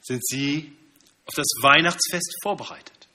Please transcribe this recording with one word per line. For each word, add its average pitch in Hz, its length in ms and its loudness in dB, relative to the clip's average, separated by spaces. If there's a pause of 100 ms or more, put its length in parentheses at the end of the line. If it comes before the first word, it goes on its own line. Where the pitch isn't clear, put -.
Sind 123 260 -6
Sie 143 500 -4 (500)
auf - 80 -12
das 147 120 -2 (140)
Weihnachtsfest 165 800 4
vorbereitet? - 720 -10